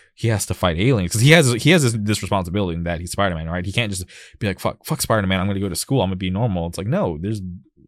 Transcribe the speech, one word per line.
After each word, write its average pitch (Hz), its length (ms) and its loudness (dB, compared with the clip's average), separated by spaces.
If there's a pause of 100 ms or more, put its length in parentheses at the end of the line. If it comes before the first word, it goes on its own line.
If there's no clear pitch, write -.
(140)
he - 140 -2
has 104 180 0
to 90 80 -4
fight 85 240 0
aliens, 101 340 2
'cause 104 80 0
he 139 120 8
has, 147 200 6 (100)
he 143 80 4
has 175 120 6
this, 117 160 2
this 104 240 -2
responsibility 92 540 -2
in 85 80 -4
that 85 160 -4
he's 87 120 -10
Spider-Man, 85 360 -2
right? 90 180 -4
He 98 60 -6
can't 117 200 -2
just 90 140 -8 (320)
be 110 80 -2
like, 95 120 -2
"Fuck, - 280 -4
fuck - 160 -4
Spider-Man, 98 360 2
I'm 92 80 0
gonna 98 140 -2
go 101 80 -2
to 85 80 -6
school, 135 240 0
I'm 92 80 2
gonna 95 80 -4
be 92 140 -4
normal." 92 360 -2
It's 87 120 -8
like, 95 80 -4
no, 104 320 -2
there's, 101 220 -4 (480)